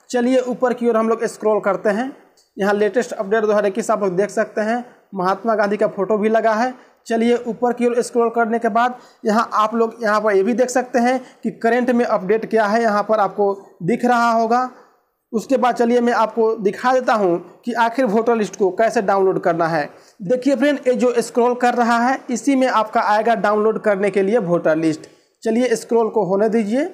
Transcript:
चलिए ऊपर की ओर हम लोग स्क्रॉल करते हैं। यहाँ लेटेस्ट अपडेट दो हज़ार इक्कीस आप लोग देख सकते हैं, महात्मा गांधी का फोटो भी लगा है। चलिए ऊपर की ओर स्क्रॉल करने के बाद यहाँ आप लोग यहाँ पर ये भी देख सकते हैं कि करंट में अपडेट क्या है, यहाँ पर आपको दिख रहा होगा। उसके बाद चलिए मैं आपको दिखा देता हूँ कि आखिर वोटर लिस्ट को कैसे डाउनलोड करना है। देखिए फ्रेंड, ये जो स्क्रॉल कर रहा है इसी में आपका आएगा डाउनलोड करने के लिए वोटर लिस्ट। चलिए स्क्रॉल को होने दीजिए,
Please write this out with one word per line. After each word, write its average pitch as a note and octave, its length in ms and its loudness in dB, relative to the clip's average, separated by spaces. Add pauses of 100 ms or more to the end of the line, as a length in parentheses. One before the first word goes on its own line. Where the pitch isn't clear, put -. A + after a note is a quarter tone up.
(100)
चलिए B3 300 2
ऊपर B3 340 -2
की A#3 140 -2
ओर A3+ 80 2
हम A3 120 0
लोग A3+ 160 -2
स्क्रॉल G#3+ 360 -2
करते G3 280 -2
हैं। G#3 160 -2 (520)
यहाँ G3+ 180 0
लेटेस्ट G#3+ 380 0
अपडेट G#3+ 300 -2
दो G#3+ 60 0
हज़ार G#3 180 2
इक्कीस G#3 240 -4
आप G#3 120 0
लोग F#3+ 140 -2
देख G3 140 0
सकते G#3+ 300 -4
हैं, A#3 240 -4 (300)
महात्मा G3 400 -2
गांधी G#3 220 0
का G#3+ 120 0
फोटो G3 300 -2
भी G#3 100 0
लगा A3 260 2
है। B3 180 -2 (340)
चलिए A#3 320 2
ऊपर A#3+ 340 -4
की A#3+ 140 -2
ओर A#3+ 160 0
स्क्रॉल A#3 280 0
करने A#3 280 0
के A3+ 100 -2
बाद A#3 260 0 (320)
यहाँ A3 280 0
आप G#3+ 200 0
लोग A3+ 280 0
यहाँ G#3+ 180 0
पर G#3 120 0
ये G3 100 4
भी A3+ 100 0
देख B3 180 0
सकते B3 280 -2
हैं B3 200 2 (240)
कि A3+ 100 -4
करंट A#3 380 0
में A#3+ 140 2
अपडेट G#3+ 420 -2
क्या A3 200 0
है, A3 160 0
यहाँ G#3 200 0
पर G#3+ 180 0
आपको G3 640 -2
दिख A3+ 220 -2
रहा A#3 260 2
होगा। A#3 380 0 (640)
उसके A#3 240 -2
बाद A#3 180 2
चलिए A#3+ 260 2
मैं A#3+ 140 0
आपको A3 420 0
दिखा A3 360 0
देता B3+ 220 2
हूँ F#3 240 0 (260)
कि A#3+ 100 -4
आखिर A#3 320 0
वोटर A3+ 300 2
लिस्ट G#3+ 220 -4
को F#3+ 140 2
कैसे A3 300 0
डाउनलोड F#3+ 380 2
करना E3 280 0
है। D#3 200 -2 (340)
देखिए B3+ 340 0
फ्रेंड, C4+ 220 0
ये B3+ 160 0
जो A#3+ 240 2
स्क्रॉल A#3 380 0
कर B3 180 0
रहा A#3 260 2
है C4 180 0 (120)
इसी B3+ 260 0
में C4 120 2
आपका A3 340 0
आएगा G#3+ 340 2
डाउनलोड G#3 440 0
करने G3+ 300 0
के G3 120 0
लिए G3+ 180 2
वोटर E3+ 360 0
लिस्ट। D#3+ 320 -2 (340)
चलिए A#3 340 0
स्क्रॉल A3+ 340 0
को G#3+ 140 0
होने G3 240 0
दीजिए, A3+ 460 -2